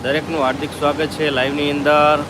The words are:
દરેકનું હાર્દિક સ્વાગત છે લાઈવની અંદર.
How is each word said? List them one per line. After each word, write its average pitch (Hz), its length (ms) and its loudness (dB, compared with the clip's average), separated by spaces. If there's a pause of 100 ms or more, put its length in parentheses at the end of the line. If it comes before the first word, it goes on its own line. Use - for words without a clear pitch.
દરેકનું 147 400 -2
હાર્દિક 131 260 -2 (100)
સ્વાગત 147 280 0
છે 156 220 -2
લાઈવની 143 420 -2
અંદર. 147 480 4 (100)